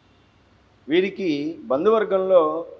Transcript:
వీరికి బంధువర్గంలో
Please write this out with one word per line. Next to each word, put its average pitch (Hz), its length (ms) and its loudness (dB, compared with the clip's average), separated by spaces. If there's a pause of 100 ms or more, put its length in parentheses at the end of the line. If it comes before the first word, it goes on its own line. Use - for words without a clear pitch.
(880)
వీరికి 185 420 -2 (420)
బంధువర్గంలో 190 680 2 (380)